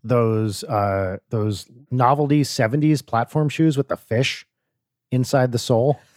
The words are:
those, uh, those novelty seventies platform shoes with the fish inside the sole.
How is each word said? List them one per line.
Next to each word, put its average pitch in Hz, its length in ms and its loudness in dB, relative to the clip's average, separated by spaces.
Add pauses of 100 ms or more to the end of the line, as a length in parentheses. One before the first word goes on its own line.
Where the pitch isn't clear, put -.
those, 113 600 0
uh, 98 540 -2 (120)
those 107 360 -4 (240)
novelty 139 540 2
seventies 143 560 0
platform 143 480 -2
shoes 160 300 0
with 139 100 -2
the - 80 -4
fish - 500 -4 (640)
inside 127 420 0
the 120 60 -2
sole. 127 400 0 (180)